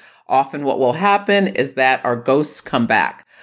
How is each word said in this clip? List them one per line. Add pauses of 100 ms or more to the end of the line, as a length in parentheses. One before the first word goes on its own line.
(280)
Often
what
will
happen
is
that
our
ghosts
come
back. (160)